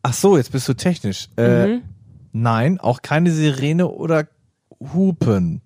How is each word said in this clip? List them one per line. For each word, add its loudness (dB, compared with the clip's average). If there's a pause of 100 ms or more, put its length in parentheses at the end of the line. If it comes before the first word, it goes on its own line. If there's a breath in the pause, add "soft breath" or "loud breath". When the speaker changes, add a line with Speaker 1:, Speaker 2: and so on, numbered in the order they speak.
Speaker 1:
Ach -2
so, 4
jetzt -2
bist -4
du 0
technisch. -4
Äh, 4
Speaker 2:
Mhm. -2 (500)
Speaker 1:
nein, 0
auch -2
keine 2
Sirene 0
oder -4 (680)
Hupen. 0